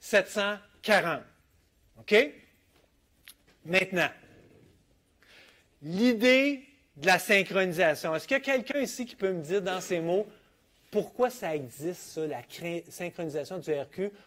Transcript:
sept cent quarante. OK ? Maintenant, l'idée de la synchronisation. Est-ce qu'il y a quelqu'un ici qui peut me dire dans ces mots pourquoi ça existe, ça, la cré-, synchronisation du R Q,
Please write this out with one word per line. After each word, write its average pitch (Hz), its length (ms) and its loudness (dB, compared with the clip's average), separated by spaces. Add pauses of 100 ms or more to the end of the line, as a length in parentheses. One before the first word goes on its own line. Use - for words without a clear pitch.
sept 196 280 2
cent 208 280 -2 (260)
quarante. 170 400 2 (800)
OK ? 254 320 4 (1300)
Maintenant, 175 460 0 (1700)
l'idée 254 840 2 (320)
de 147 100 -6
la 185 120 6
synchronisation. 180 960 2
Est-ce 156 140 -6
qu'il 269 80 2
y 269 40 -2
a - 20 -6
quelqu'un 277 380 -2
ici 240 260 -6
qui - 100 -20
peut 190 160 -2
me 170 100 -6
dire 185 200 -2
dans 185 180 -4
ces 175 200 -4
mots 185 260 0 (640)
pourquoi 208 400 -2
ça 170 260 -6
existe, 147 460 -8
ça, 160 240 -8
la 131 160 -8
cré-, 170 460 -8
synchronisation 165 720 -8
du 156 140 -6
R 143 180 -2
Q, 196 200 -4 (160)